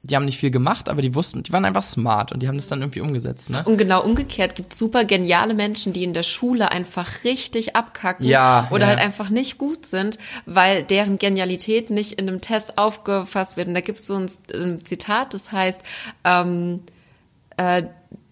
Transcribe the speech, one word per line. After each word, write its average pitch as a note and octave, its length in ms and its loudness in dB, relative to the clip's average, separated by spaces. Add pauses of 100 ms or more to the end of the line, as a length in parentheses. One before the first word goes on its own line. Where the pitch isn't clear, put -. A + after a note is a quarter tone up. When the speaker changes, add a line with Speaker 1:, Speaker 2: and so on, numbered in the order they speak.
Speaker 1:
die C#3 140 -4
haben C#3 80 2
nicht C3+ 120 -2
viel C#3 140 0
gemacht, B2+ 380 0
aber C#3+ 120 -2
die C3 140 -2
wussten, D#3+ 280 2
die - 100 -8
waren F#3+ 120 2
einfach F#3+ 180 0
smart A2+ 500 2
und B2+ 100 -6
die C3 60 -2
haben C#3 80 -4
das C#3 100 -4
dann C3+ 140 -4
irgendwie C3+ 200 -6
umgesetzt, B2+ 480 -4
ne? C3 140 -4
Speaker 2:
Und A3 140 4
genau F#3+ 260 4
umgekehrt A#3 520 0
gibt's - 220 -4
super A3+ 280 2
geniale F#3 480 2
Menschen, G#3 400 -2
die F3+ 100 -4
in F3+ 100 -2
der E3+ 100 -2
Schule A#3+ 500 0
einfach F3 500 -6
richtig A#3+ 540 -2
abkacken F#3+ 480 -4
Speaker 1:
Ja, B2+ 460 6
Speaker 2:
oder G3+ 100 2
Speaker 1:
ja. G3+ 80 6
Speaker 2:
halt - 100 4
einfach G3+ 300 -2
nicht B3+ 280 -2
gut D4+ 280 -4
sind, G3+ 320 -2 (280)
weil F#3 380 4
deren G3 360 2
Genialität G3 680 0
nicht G#3 300 -2
in G3 80 -2
einem F#3 140 -4
Test - 360 0
aufgefasst G3+ 760 0
wird. F3 140 -4
Und F3 40 -4
da F3+ 80 0
gibt's G#3 260 -6
so G3 100 -2
ein, F#3 120 -4 (240)
ein F3 320 -4
Zitat, G#3+ 480 -4
das G3 200 2
heißt, F#3 280 0 (440)
ähm, F3 560 2 (760)
äh, F3+ 260 2 (480)